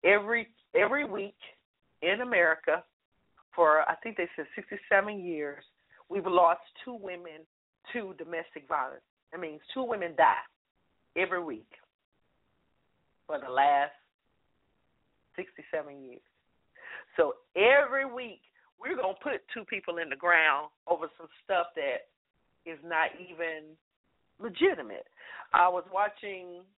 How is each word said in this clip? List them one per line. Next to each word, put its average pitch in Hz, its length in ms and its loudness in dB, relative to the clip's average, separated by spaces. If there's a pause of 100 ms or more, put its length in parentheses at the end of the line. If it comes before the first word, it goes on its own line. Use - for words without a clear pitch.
Every, 208 440 2 (280)
every 240 280 2
week 196 340 -8 (640)
in 190 180 0
America, 175 640 2 (680)
for 156 340 6
I 165 140 -2
think 226 140 -8
they 175 200 -2
said 151 180 -10
sixty-seven 202 640 0
years, 151 460 -8 (440)
we've 185 180 -4
lost 175 340 6 (240)
two 247 160 -12
women 175 460 -14 (460)
to 196 260 -8
domestic 165 500 -10
violence. 139 340 -4 (300)
That 175 80 -12
means 156 200 -10 (120)
two 262 100 -4
women 190 340 -4
die - 300 4 (720)
every 180 260 -2
week 127 280 -10 (1600)
for 151 120 -6
the 127 120 -10
last 143 420 4 (1400)
sixty-seven 147 640 -10
years. 127 200 -20 (920)
So 151 180 2 (220)
every 269 540 4
week 240 300 -12 (400)
we're 285 160 -6
gonna 190 240 -4
put 269 220 -6 (100)
two 214 120 -12
people 180 340 -8
in 165 100 -6
the 139 80 -8
ground 156 520 2 (180)
over 160 220 -2 (100)
some 165 80 -20 (180)
stuff 180 300 0
that 139 320 -4 (580)
is 165 200 -12
not 165 340 0
even 160 560 -10 (640)
legitimate. 196 680 -2 (480)
I 180 160 6
was 180 240 -2
watching 190 680 -4 (160)